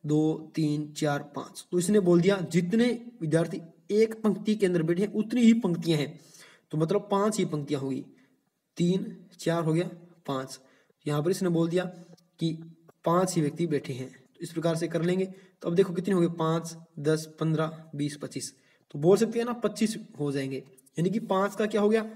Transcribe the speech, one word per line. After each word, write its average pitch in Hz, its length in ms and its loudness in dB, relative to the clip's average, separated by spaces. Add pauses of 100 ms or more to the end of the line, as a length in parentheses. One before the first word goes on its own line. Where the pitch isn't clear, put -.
दो, 156 500 0
तीन, 151 380 -2
चार, 143 300 -2 (120)
पाँच। - 360 -12
तो 180 80 2
इसने 208 200 4
बोल 175 220 6
दिया 196 160 4
जितने 185 680 0 (160)
विद्यार्थी 165 400 0 (300)
एक 220 300 2
पंक्ति 214 340 0
के 202 100 0
अंदर 175 180 2
बैठे 170 180 0
हैं 208 120 -2
उतनी 214 280 0
ही 226 120 8
पंक्तियां 165 460 0
हैं, - 200 -6 (520)
तो 156 60 -4
मतलब 196 340 0
पांच 202 260 2
ही 185 80 2
पंक्तियां 147 360 -4
होगी। 135 240 -6 (720)
तीन, 175 480 -2 (140)
चार 165 240 -2
हो 156 100 2
गया, 175 160 0 (360)
पाँच। 131 340 -8 (480)
यहाँ 147 160 0
पर 175 80 0
इसने 190 180 0
बोल 165 200 2
दिया 175 140 0 (560)
कि 165 140 -2 (520)
पांच 180 300 2
ही 165 60 2
व्यक्ति 151 260 -2
बैठे 143 260 -2
हैं। 127 180 -10
तो - 300 -20
इस 170 100 -10
प्रकार 165 240 0
से 165 120 -2
कर 165 140 -2
लेंगे। 185 240 0 (360)
तो - 80 -4
अब 170 60 0
देखो 185 180 2
कितने 185 200 -2
हो 175 80 4
गए, 170 60 4
पाँच, 165 500 -2 (220)
दस, 156 300 0 (100)
पन्द्रह, 156 560 -2
बीस, 143 220 -4
पच्चीस। - 380 -10 (360)
तो 147 80 -10
बोल 180 180 6
सकते 226 220 0
हैं 233 60 -2
ना 240 80 -4
पच्चीस 214 440 -2 (220)
हो 147 120 -2
जाएंगे, 135 260 -4 (420)
यानी 180 100 2
कि 208 100 -2
पाँच 202 360 0
का 214 100 0
क्या 214 160 0
हो 208 80 4
गया? 220 260 2